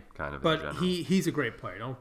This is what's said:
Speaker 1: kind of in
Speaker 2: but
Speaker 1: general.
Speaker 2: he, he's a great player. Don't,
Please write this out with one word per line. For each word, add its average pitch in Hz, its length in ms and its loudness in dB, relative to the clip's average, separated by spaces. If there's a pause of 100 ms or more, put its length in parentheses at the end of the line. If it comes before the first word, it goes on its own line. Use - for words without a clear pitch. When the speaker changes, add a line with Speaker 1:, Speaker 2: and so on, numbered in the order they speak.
(140)
Speaker 1:
kind 73 200 -4
of 69 60 -8
in - 40 -4
Speaker 2:
but 160 160 4
Speaker 1:
general. 76 160 -6
Speaker 2:
he, 180 260 0
he's 175 240 4
a 165 40 4
great 127 280 -2
player. 95 200 -10
Don't, 120 220 -6